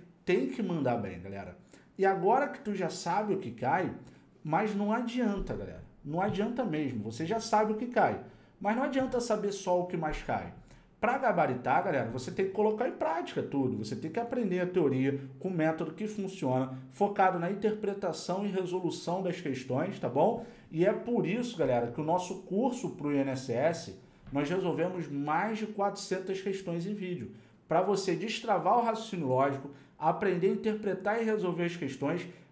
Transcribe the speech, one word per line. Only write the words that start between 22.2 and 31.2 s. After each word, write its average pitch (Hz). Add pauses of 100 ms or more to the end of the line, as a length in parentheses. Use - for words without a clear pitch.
curso 220
pro 147
I 143
N 139
S 127
S, 147 (340)
nós 143
resolvemos 175
mais 156
de 214
quatrocentas 196
questões 175
em 208
vídeo. 180 (360)
Pra 165
você 190
destravar 202
o -
raciocínio 220
lógico, 131 (300)
aprender 175
a 220
interpretar 214